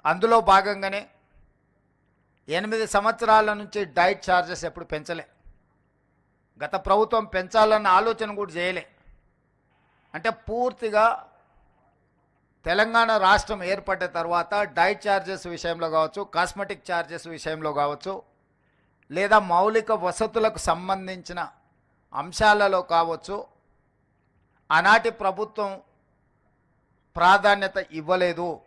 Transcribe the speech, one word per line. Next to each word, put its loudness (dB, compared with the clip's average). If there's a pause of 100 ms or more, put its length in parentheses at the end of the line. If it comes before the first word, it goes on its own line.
అందులో 4 (140)
భాగంగానే 0 (1400)
ఎనిమిది -4 (100)
సంవత్సరాల 2
నుంచి -8 (180)
డైట్ 0
ఛార్జెస్ -2
ఎప్పుడు -14
పెంచలే, -10 (1400)
గత -6 (100)
ప్రభుత్వం 2 (100)
పెంచాలన్న 2 (120)
ఆలోచన -2
కూడా -8
చేయలే. -4 (1300)
అంటే -4 (180)
పూర్తిగా 0 (1600)
తెలంగాణ 2 (120)
రాష్ట్రం 2
ఏర్పడ్డ -4 (140)
తర్వాత -2 (220)
డైట్ 0
ఛార్జెస్ -2
విషయంలో -6
కావచ్చు, 0 (140)
కాస్మెటిక్ -6
ఛార్జెస్ -6 (100)
విషయంలో -6
కావచ్చు, -4 (1000)
లేదా 2 (140)
మౌలిక 2 (120)
వసతులకు -2
సంబంధించిన -6 (720)
అంశాలలో 2 (120)
కావచ్చు, -2 (1300)
ఆనాటి 4 (120)
ప్రభుత్వం -4 (1400)
ప్రాధాన్యత 4 (240)
ఇవ్వలేదు. 0 (180)